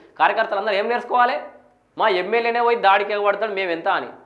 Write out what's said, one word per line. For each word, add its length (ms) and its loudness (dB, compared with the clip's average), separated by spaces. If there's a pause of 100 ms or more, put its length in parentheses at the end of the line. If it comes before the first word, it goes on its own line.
(200)
కార్యకర్తలు 400 0
అందరూ 140 -2
ఏం 160 0
నేర్చుకోవాలి? 500 0 (580)
"మా 120 2
ఎమ్మెల్యేనే 520 0
పోయి 140 2
దాడికి 380 2
ఎగబడతాడు, 380 0
మేము 200 -4
ఎంత?" 160 -6
అని 200 -2 (180)